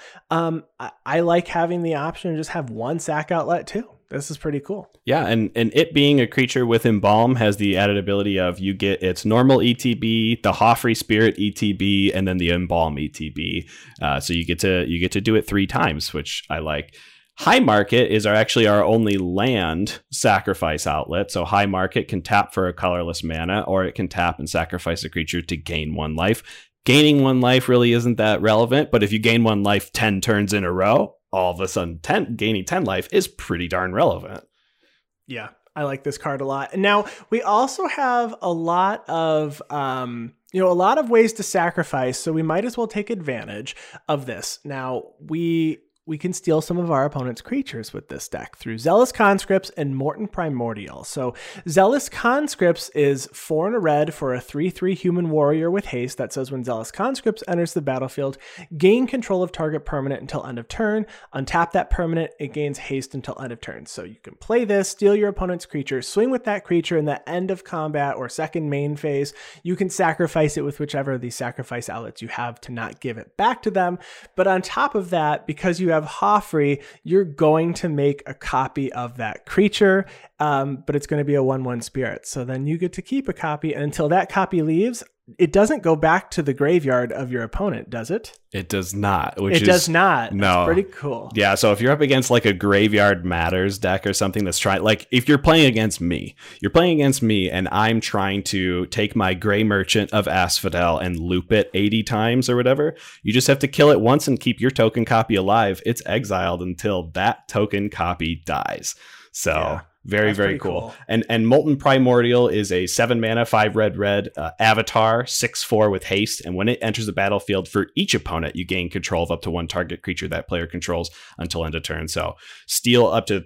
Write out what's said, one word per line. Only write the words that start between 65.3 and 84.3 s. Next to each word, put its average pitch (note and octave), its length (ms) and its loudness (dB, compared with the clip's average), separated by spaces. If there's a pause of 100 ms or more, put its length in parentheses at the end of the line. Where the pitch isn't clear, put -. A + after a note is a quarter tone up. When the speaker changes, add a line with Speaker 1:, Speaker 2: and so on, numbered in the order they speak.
Speaker 1:
creature, C3+ 340 -6
swing A#3 300 0
with B3 140 -2
that G#3 200 -4
creature E3+ 320 0
in D3+ 80 2
the C#3+ 240 -4
end F3+ 220 -4
of F#3 140 -8
combat D3+ 520 -4
or B2+ 140 -8
second D#3 400 -6
main C#3+ 260 -2
phase. C#3+ 380 -4 (280)
You F3 140 -4
can F#3 140 -2
sacrifice D#3+ 640 0
it C#3+ 80 -2
with D3 160 -6
whichever C#3+ 320 -4
of B2+ 80 -4
these A#2+ 160 -10
sacrifice A#2+ 540 -8
outlets A2+ 320 -12
you A2+ 60 -10
have A#2+ 340 -10
to B2+ 100 -14
not A2+ 280 -10
give A#2 180 -8
it - 180 -20
back G3 280 0
to A3 60 0
them. F3+ 280 0 (380)
But F#3 100 4
on F#3 160 4
top C#4 320 -2
of F#3 160 -4
that, D#3 360 0
because F3 340 -2
you F3+ 100 2
have D#3 80 4
Hoffrey, D#3 800 2 (220)
you're F#3 220 4
going D#3+ 500 2
to - 140 -4
make C#3+ 360 0
a C3+ 80 -12
copy C3 600 -4
of B2 240 -8
that A2+ 300 -8
creature, G3 600 4 (320)
um, C#3 480 -2
but C#3+ 80 -2
it's C#3+ 140 -4
gonna D3 160 0
be C#3+ 100 0
a C#3 80 4
one C3 220 0
one B2 160 -4
spirit. - 440 -6
So B2+ 200 -8
then C3 240 -4
you E3 100 -2
get F3 140 -4
to F#3 100 -10
keep C4+ 260 -4
a F3+ 40 -2
copy, D3+ 420 -4
and C#3 80 -4
until D3 280 -2
that F3+ 180 2
copy F#3 340 0